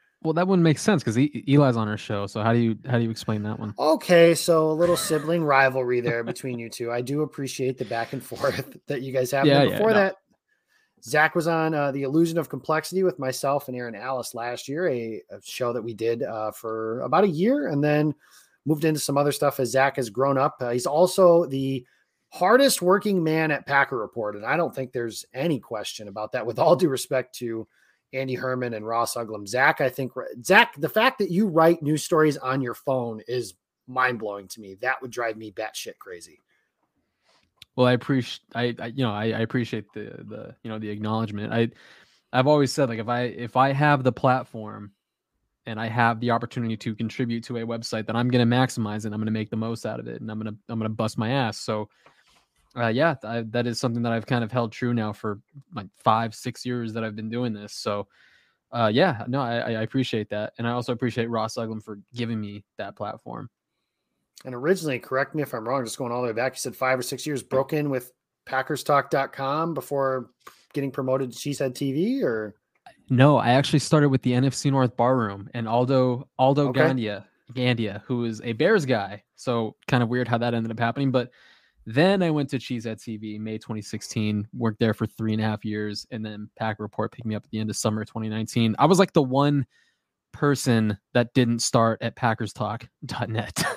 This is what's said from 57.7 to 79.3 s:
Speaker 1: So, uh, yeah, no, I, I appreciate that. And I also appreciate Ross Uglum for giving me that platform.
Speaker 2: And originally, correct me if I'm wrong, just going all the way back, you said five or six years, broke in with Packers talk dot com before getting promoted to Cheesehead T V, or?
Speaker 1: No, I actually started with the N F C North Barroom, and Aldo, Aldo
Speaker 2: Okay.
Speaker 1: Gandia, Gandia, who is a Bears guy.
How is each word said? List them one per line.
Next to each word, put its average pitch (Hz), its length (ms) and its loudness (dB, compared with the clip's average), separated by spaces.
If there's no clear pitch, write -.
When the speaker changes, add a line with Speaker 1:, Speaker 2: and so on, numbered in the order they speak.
Speaker 1:
So, 104 380 -6
uh, 117 200 2
yeah, 131 360 2
no, 135 100 -2
I, 117 200 -2
I 113 240 -4
appreciate 117 480 -2
that. 104 260 -6
And 117 100 -4
I 120 40 0
also 120 200 -4
appreciate 117 380 -2
Ross 110 260 -4
Uglum 110 260 -8
for 104 180 -16
giving 117 280 -4
me 101 240 -12
that 104 200 -12
platform. 113 520 -10
Speaker 2:
And 127 100 -12
originally, 147 460 0
correct 131 340 -2
me 151 80 -2
if 131 120 -6
I'm 110 120 -6
wrong, 127 200 -2
just 110 120 -8
going 123 140 -4
all 123 100 -2
the 123 60 0
way 113 60 -2
back, 127 180 0
you - 60 -12
said 120 180 -8
five 131 240 0
or - 20 -4
six 123 240 -8
years, 143 160 -4
broke 135 300 0
in 147 180 0
with 131 220 -4
Packers 131 380 -2
talk 143 260 2
dot 135 220 0
com 151 420 -2
before 135 580 -2
getting 139 180 -2
promoted 131 400 -2
to 117 60 -16
Cheesehead 139 380 -4
T 135 180 -2
V, 226 300 0
or? 110 320 -2
Speaker 1:
No, 135 280 8
I 113 140 2
actually 139 280 4
started 147 300 4
with 131 120 2
the 123 120 2
N 123 100 2
F 135 100 2
C - 160 -2
North 131 280 2
Barroom, 113 560 0
and 117 120 -6
Aldo, 127 600 2
Aldo 139 300 4
Speaker 2:
Okay. 127 140 2
Speaker 1:
Gandia, 113 420 0
Gandia, 117 480 0
who 120 240 -4
is 110 160 -6
a 120 100 -4
Bears 156 340 2
guy. 101 380 -2